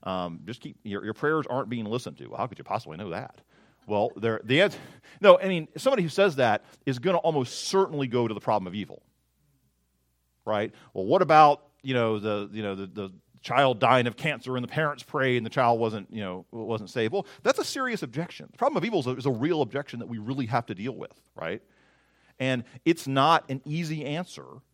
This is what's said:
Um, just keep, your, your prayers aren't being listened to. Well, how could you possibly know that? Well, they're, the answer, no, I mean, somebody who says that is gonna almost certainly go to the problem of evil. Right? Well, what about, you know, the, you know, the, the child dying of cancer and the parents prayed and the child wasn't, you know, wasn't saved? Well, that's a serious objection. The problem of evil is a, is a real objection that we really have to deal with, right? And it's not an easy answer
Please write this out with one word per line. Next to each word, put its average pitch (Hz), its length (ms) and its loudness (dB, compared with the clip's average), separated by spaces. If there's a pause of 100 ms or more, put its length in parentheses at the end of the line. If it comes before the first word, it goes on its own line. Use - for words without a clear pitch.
(120)
Um, 90 340 -6
just 110 160 -12
keep, - 220 -16
your, 101 200 -6
your 107 120 -6
prayers 151 340 0
aren't 123 200 -2
being 117 160 -6
listened 104 340 -6
to. 64 80 -16
Well, 50 100 -12
how 104 80 -2
could - 140 -12
you - 40 -16
possibly 92 340 -6
know 98 120 -10
that? - 320 -10 (460)
Well, 104 280 0
they're, 110 280 -2
the 131 180 2
answer, 196 160 2 (420)
no, 180 200 10
I 190 80 -2
mean, 170 200 -2 (100)
somebody 254 260 0
who 160 60 -2
says 190 260 4
that 117 280 4 (220)
is 127 140 -2
gonna 170 180 2
almost 151 520 -2
certainly 156 360 0
go 120 220 0
to 110 80 -4
the 101 40 -8
problem 95 280 0
of 90 80 -10
evil. - 260 -10 (1400)
Right? 107 260 0 (220)
Well, 95 120 -4
what 175 180 4
about, 156 400 8 (180)
you 131 140 -4
know, 113 240 2
the, 104 340 -4
you 110 80 -8
know, 101 140 -4
the, 98 100 -8
the 98 280 -10 (280)
child 127 360 2
dying 123 300 4
of 117 80 -6
cancer 127 400 -6
and 123 80 -4
the 117 60 -10
parents 147 340 -4
prayed 131 320 0
and 117 100 0
the 113 40 -6
child 120 280 2
wasn't, 110 320 -2
you 110 120 -10
know, 92 300 -8
wasn't 107 380 -6
saved? 113 220 -2
Well, 190 160 -4 (160)
that's 262 160 2
a 381 60 -2
serious 254 360 -4
objection. 139 480 -10
The - 80 -20
problem 269 200 0
of 170 80 -2
evil 220 160 0
is 120 60 -4
a, 127 100 -2
is 123 80 -6
a 139 60 2
real 147 300 0
objection 127 380 -4
that 117 80 -10
we 117 100 -10
really 127 280 -6
have 120 220 0
to 107 60 -6
deal 107 220 -8
with, - 160 -12 (240)
right? 87 260 -6 (760)
And 131 240 -2 (220)
it's 165 200 2
not 139 440 4
an 135 160 -6
easy 156 400 -6
answer 147 400 -8 (280)